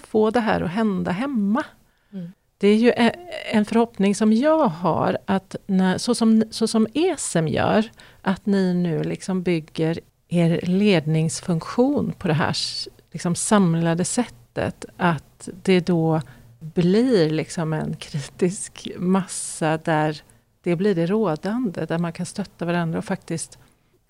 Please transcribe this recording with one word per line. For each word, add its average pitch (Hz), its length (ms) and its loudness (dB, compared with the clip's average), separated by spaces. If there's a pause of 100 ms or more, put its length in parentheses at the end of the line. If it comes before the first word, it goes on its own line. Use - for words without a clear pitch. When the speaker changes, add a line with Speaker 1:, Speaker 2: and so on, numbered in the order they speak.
Speaker 1:
jag - 60 -20
få 220 220 2
det 240 100 2
här 196 200 0
att 170 100 -2
hända 185 400 -2
hemma? 220 540 -2 (480)
Speaker 2:
Mm. 180 200 -12 (260)
Speaker 1:
Det 196 100 2
är 208 80 6
ju 233 140 4
e-, - 260 2 (360)
en 214 120 2
förhoppning 220 500 2
som 214 180 4
jag 294 360 4
har 170 580 0
att 190 300 -4 (100)
när, 185 320 2
så 240 160 0
som, 220 360 4
så - 180 -2
som 220 260 2
esem 285 540 0
gör, 214 420 2 (320)
att - 240 -4
ni 190 280 2
nu 170 300 0
liksom 170 380 -4
bygger 160 580 -2 (280)
er 170 340 2
ledningsfunktion 180 1600 0
på 185 100 -4
det 151 60 2
här 139 160 2
s-, - 380 -6 (240)
liksom 170 220 -4
samlade 165 680 2
sättet, - 800 -6 (120)
att - 520 -2 (140)
det 185 180 4
då 160 400 0 (380)
blir 180 720 2
liksom 156 420 -4
en 156 240 -4
kritisk - 920 -6 (100)
massa 180 800 -2
där 156 440 -2 (400)
det 175 140 0
blir 196 180 0
det 165 120 0
rådande, 196 800 -2
där 165 120 -2
man 170 140 -2
kan 175 140 -8
stötta - 380 -10
varandra 170 340 -2
och 185 60 -6
faktiskt, - 540 -8 (520)